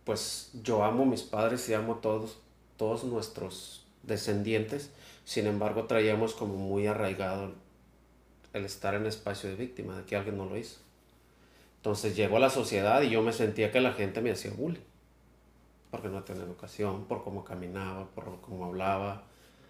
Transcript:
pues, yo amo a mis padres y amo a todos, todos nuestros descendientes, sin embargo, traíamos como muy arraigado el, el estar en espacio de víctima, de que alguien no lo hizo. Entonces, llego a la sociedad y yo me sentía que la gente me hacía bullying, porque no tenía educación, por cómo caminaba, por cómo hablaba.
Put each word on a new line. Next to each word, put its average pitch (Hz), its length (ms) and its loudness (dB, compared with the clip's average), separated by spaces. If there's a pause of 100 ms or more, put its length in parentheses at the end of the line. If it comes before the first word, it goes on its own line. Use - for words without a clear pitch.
pues, - 480 -4 (100)
yo 107 220 4
amo 117 200 4
a - 40 6
mis 123 160 2
padres 113 460 0
y 113 40 2
amo 110 200 2
a 110 80 -8
todos, 110 380 0 (360)
todos 117 300 0
nuestros - 800 -6 (180)
descendientes, 110 880 0 (320)
sin 107 240 0
embargo, 104 380 0
traíamos 110 480 4
como 101 220 -4
muy 98 320 0
arraigado 98 580 -2
el, 92 80 -8 (1000)
el 101 120 -4
estar 98 280 -4
en 104 120 0
espacio 101 440 -4
de 95 60 -6
víctima, 104 420 -8
de 98 60 -10
que 104 140 -4
alguien 101 200 -4
no 95 80 -4
lo 95 120 -6
hizo. 113 220 -10 (1000)
Entonces, 104 400 0
llego 104 200 4
a 123 40 8
la 131 80 10
sociedad 113 540 4
y 131 60 4
yo 113 120 4
me 113 100 4
sentía 110 400 2
que 127 80 4
la 127 140 4
gente 98 280 -2
me 117 100 2
hacía 101 200 -4
bullying, 143 300 -4 (1120)
porque 107 180 -8
no 95 140 -6
tenía 92 200 -8
educación, 95 640 -4
por - 180 -4
cómo 98 200 -8
caminaba, 95 680 -8
por 92 300 -12
cómo 90 240 -10
hablaba. 98 580 -2 (460)